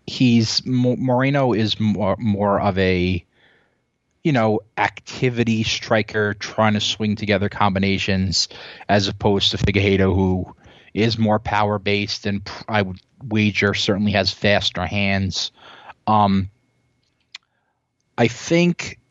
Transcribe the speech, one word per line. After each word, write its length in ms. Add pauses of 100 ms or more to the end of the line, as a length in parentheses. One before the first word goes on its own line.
he's 600
Mo-, 300
Moreno 560
is 260
more, 400
more 420
of 160
a, 480 (1000)
you 80
know, 260 (180)
activity 840
striker 720
trying 400
to 60
swing 340
together 340
combinations 1000 (400)
as 180
opposed 460
to 60
Figueiredo, 540
who 440 (360)
is 260
more 200
power 400
based 480
and 180
pr-, 220
I 160
would 180 (280)
wager 460
certainly 360
has 220
faster 520
hands. 680 (560)
Um, 420 (1700)
I 60
think 720 (120)